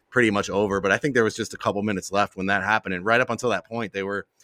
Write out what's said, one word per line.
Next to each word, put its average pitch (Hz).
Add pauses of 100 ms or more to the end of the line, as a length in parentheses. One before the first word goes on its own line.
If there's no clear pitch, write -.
pretty 120
much 101
over." 98
But 95
I 104
think 135
there 120
was 110
just 107
a 101
couple 101
minutes 101
left 98
when 95
that 98
happened. 104
And 87
right 117
up 127
until 117
that 95
point, 113
they 98
were, 98 (180)